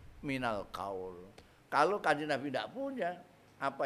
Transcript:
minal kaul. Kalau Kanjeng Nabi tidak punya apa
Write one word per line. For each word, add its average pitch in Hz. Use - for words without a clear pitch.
minal 123
kaul. 92
Kalau 170
Kanjeng 151
Nabi 139
tidak 113
punya 226
apa 139